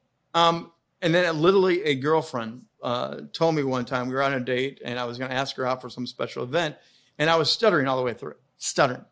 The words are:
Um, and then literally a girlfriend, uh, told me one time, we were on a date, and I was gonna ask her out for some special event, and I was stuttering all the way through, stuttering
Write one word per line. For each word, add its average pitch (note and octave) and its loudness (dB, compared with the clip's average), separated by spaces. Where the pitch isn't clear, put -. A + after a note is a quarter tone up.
Um, E3+ 4
and E3 2
then E3+ 2
literally F#3 4
a D3 2
girlfriend, B2+ -2
uh, C3 -4
told E3 2
me D3 0
one B2+ -2
time, B2 -4
we B2+ -4
were C3+ 0
on C#3 2
a C3 -2
date, B2+ -4
and A#2+ -6
I B2 -4
was A#2+ -8
gonna C3 -6
ask C3 -4
her C3 -4
out B2+ -2
for B2 -12
some B2 -10
special B2+ -8
event, D3+ -2
and D3+ 2
I E3 4
was D3+ 2
stuttering E3+ 2
all C3 0
the B2+ 0
way A#2+ -2
through, - -12
stuttering - 0